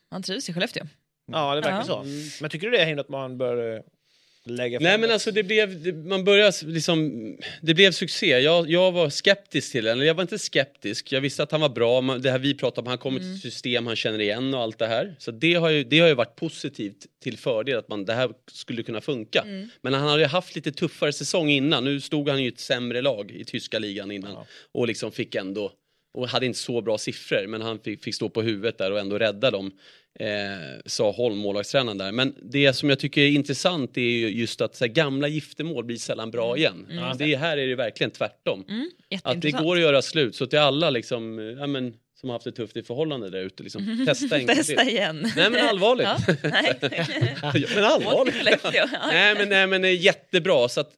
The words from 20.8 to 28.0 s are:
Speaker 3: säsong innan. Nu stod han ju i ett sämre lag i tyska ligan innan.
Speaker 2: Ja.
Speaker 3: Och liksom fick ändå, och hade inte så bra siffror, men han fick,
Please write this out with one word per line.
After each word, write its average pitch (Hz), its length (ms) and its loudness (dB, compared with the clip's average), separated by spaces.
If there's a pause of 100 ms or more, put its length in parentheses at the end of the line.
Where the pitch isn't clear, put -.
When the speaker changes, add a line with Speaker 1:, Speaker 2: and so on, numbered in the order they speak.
Speaker 3:
säsong 151 380 0
innan. 139 340 4
Nu 139 160 -2
stod 147 280 -2
han 139 140 0
ju - 20 0
i 117 80 -2
ett - 80 -18
sämre 123 420 -4
lag 113 280 -2
i - 140 -14
tyska 110 340 -6
ligan 101 320 -6
innan. 101 220 -10
Speaker 2:
Ja. 107 140 -16 (260)
Speaker 3:
Och 123 140 0
liksom 110 260 -6
fick - 220 -6
ändå, 98 380 -4 (420)
och 123 140 -6
hade 127 180 -2
inte 120 120 -2
så 120 220 -2
bra 107 180 -2
siffror, 113 480 -4
men 110 160 -8
han 113 160 -6
fick, 104 260 -10